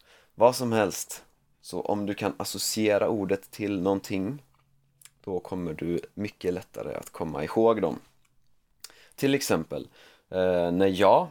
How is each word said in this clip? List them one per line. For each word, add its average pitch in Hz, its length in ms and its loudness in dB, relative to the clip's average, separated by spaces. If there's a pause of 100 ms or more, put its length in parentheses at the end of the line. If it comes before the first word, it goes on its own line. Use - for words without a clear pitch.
(360)
vad 123 200 6
som 123 160 -2
helst. - 520 -2 (380)
Så - 200 -10
om 101 240 -4
du 101 80 -6
kan 101 240 -4
associera 101 720 0
ordet 98 420 -2
till 101 300 -4
någonting, 98 640 -2 (800)
då 92 180 -6
kommer 87 340 -6
du 85 260 -4 (140)
mycket 101 400 -4
lättare - 420 -10
att - 140 -12
komma 76 340 -6
ihåg 110 380 2
dem. 80 180 -2 (1160)
Till 139 200 2
exempel, 80 520 -2 (420)
eh, 90 420 2
när 92 280 2
jag 120 320 6